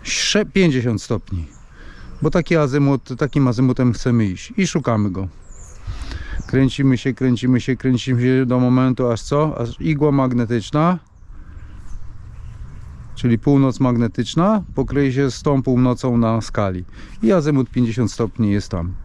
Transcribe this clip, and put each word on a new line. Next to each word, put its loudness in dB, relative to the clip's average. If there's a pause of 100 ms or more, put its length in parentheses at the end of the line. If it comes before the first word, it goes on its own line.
sze-, -2
pięćdziesiąt 2
stopni, -6 (760)
bo 2
taki 2
azymut, 2
takim 2
azymutem 2
chcemy 2
iść -6
i 2
szukamy 0
go. -6 (1200)
Kręcimy 2
się, -2
kręcimy 2
się, -2
kręcimy 0
się 4
do 2
momentu, 2
aż -2
co? 0
Aż -6
igła 2
magnetyczna, 2 (2250)
czyli 2
północ 4
magnetyczna, 2 (120)
pokryje 0
się 0
z -12
tą 2
północą 2
na 2
skali -2 (380)
i 4
azymut 4
pięćdziesiąt 0
stopni 0
jest -2
tam. -4